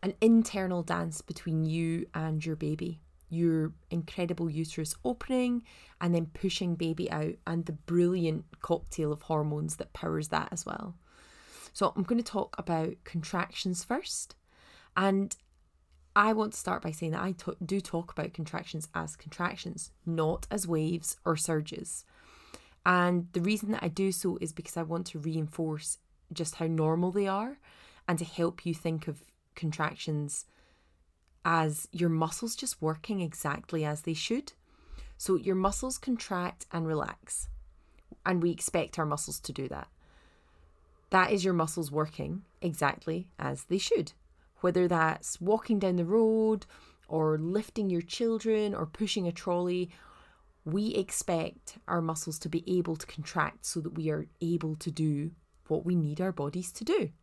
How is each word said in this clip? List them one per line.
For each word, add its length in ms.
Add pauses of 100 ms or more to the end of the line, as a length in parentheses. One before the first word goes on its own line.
an 180
internal 600
dance 380
between 440
you 500
and 300
your 120
baby, 440 (280)
your 440 (180)
incredible 580
uterus 460 (100)
opening 600 (360)
and 140
then 120
pushing 500
baby 340
out, 240 (120)
and 200
the 60
brilliant 720 (160)
cocktail 520
of 100
hormones 540
that 160
powers 360
that 240
as 120
well. 300 (800)
So 240
I'm 80
gonna 180
talk 360
about 360 (100)
contractions 760
first. 540 (600)
And 380 (800)
I 180
want 200
to 60
start 240
by 80
saying 220
that 100
I 100
t-, 200 (120)
do 160
talk 320
about 220
contractions 600
as 220
contractions, 720 (140)
not 460
as 180
waves 560
or 120
surges. 680 (800)
And 480
the 80
reason 320
that 100
I 60
do 240
so 280
is 120
because 240
I 60
want 260
to 100
reinforce 800 (340)
just 240
how 100
normal 440
they 160
are 320 (500)
and 100
to 60
help 420
you 80
think 340
of 140 (320)
contractions 920 (1000)
as 480
your 160
muscles 460
just 280
working 380
exactly 640
as 180
they 120
should. 380 (640)
So 200
your 180
muscles 440
contract 720
and 140
relax, 640 (800)
and 160
we 80
expect 480
our 80
muscles 340
to 120
do 160
that. 200 (1200)
That 200
is 140
your 100
muscles 360
working 520 (180)
exactly 680 (100)
as 260
they 140
should. 340 (500)
Whether 240
that's 540
walking 400
down 160
the 80
road 640 (420)
or 280
lifting 540
your 100
children 760
or 120
pushing 400
a 60
trolley, 580 (760)
we 300
expect 840 (100)
our 120
muscles 380
to 100
be 200
able 260
to 120
contract 600
so 140
that 160
we 140
are 160 (140)
able 360
to 140
do 420 (340)
what 180
we 120
need 240
our 100
bodies 420
to 120
do. 260 (120)